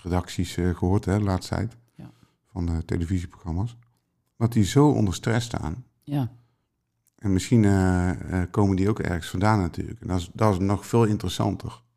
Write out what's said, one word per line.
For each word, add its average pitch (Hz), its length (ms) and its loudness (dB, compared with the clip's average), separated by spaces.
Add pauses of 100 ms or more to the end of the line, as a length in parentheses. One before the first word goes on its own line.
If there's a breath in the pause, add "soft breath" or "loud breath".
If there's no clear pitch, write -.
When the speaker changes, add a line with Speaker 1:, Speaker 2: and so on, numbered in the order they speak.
Speaker 1:
redacties, 87 540 -4
eh, 87 180 2
gehoord, 92 300 0
hè, 98 120 2
de 104 60 0
laatste 92 320 -2
tijd, 101 220 -4 (180)
Speaker 2:
Ja. - 140 -18 (420 soft breath)
Speaker 1:
van, 87 180 -4
eh, 82 80 0
televisieprogramma's. 85 1000 -4 (600)
Dat 117 160 0
die 113 100 4
zo 139 260 6
onder 110 240 2
stress 117 320 0
staan. 80 380 -6 (200)
Speaker 2:
Ja. 143 280 -4 (840)
Speaker 1:
En 98 160 -2
misschien, 107 320 4
eh, 92 440 4 (320)
eh, 90 100 -2
komen 98 240 2
die 95 140 2
ook 95 100 -2
ergens 82 300 -4
vandaan 104 300 2
natuurlijk. - 420 -4
En 85 60 -10
dat 92 120 0
is, 85 140 -8
dat 110 200 2
is 90 60 0
nog 98 260 0
veel 117 200 2
interessanter. 101 760 -4 (160)